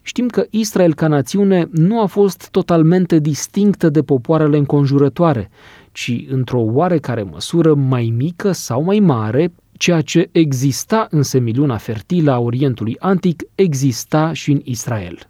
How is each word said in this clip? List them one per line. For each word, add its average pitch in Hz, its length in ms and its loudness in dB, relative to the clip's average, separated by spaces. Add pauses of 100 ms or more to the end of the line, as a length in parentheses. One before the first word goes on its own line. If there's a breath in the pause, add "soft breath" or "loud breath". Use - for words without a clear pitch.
știm - 260 -4
că 208 220 -2
Israel 190 440 2
ca 160 140 0
națiune 180 640 2
nu 185 300 2
a 208 40 2
fost 196 460 0
totalmente 170 680 2
distinctă 170 720 0
de 151 120 2
popoarele 151 560 0
înconjurătoare, 139 920 2 (420 loud breath)
ci, - 380 -8
într-o 131 300 -2
oarecare 123 640 -2
măsură 156 520 0
mai 127 420 0
mică 175 340 -2
sau 131 320 -4
mai 196 160 0
mare, 135 540 2 (180)
ceea 170 300 0
ce 165 300 0
exista 147 760 0
în 147 140 0
semiluna 123 540 0
fertilă 143 540 -2
a 123 80 0
Orientului 120 600 -2
Antic 185 440 -2 (120)
exista 151 760 -2
și - 180 -4
în 143 120 0
Israel. 110 560 -8 (100)